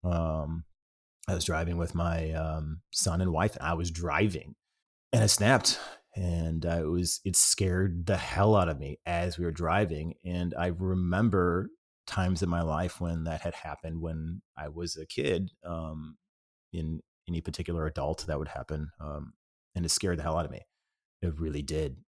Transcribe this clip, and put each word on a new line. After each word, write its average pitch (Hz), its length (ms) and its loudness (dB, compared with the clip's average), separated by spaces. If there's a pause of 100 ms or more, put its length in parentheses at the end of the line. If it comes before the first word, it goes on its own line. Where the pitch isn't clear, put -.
Um, 80 600 0 (640)
I 90 60 2
was 82 100 0
driving 85 320 0
with 85 180 -2
my, 82 380 0
um, 80 480 -4 (100)
son 87 300 0
and 92 120 2
wife, 85 220 2
and - 100 -10
I 80 100 0
was 85 180 -2
driving, 82 640 0 (560)
and 117 100 6
I 107 40 6
snapped. 113 520 4 (380)
And, 82 500 0
uh, 85 140 2
it 78 100 0
was, 87 340 0
it 95 120 2
scared 90 720 4
the 98 100 4
hell 104 400 4
out 90 120 6
of 73 120 -2
me 71 260 -8
as 85 320 -2
we 87 60 -2
were 82 80 0
driving. 82 600 0 (100)
And 87 340 -2
I - 80 0
remember 92 1040 2 (340)
times 92 380 0
in 87 60 2
my 85 120 2
life 82 400 -2
when 82 240 -2
that 80 160 -4
had 85 140 -4
happened, 80 460 -8
when 82 420 -6 (140)
I 76 120 -10
was 82 280 -8
a 80 100 -12
kid, 98 460 0 (120)
um, 80 540 -8 (540)
in 80 280 -4 (280)
any 85 120 -2
particular 82 460 -2
adult 78 400 -4
that 76 120 -2
would 78 100 -4
happen. 76 420 -6 (100)
Um, 73 320 -10 (420)
and 87 120 -2
it 80 40 0
scared 87 280 0
the 78 60 -6
hell 80 120 2
out 82 80 2
of 69 60 -8
me. - 160 -14 (560)
It 82 160 0
really 76 240 -2
did. 73 340 -2 (120)